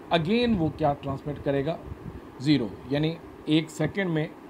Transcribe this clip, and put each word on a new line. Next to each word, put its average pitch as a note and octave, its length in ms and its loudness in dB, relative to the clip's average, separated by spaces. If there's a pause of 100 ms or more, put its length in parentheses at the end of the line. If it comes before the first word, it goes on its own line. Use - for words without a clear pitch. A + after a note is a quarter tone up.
(120)
again G#3+ 460 4
वो D#3 200 2
क्या D3+ 140 4 (100)
transmit C#3 400 -6
करेगा, C#3 360 0 (640)
ज़ीरो, B2+ 280 4 (220)
यानी D#3 240 2 (320)
एक D#3 220 2
second F3 400 -2
में D#3 180 0 (220)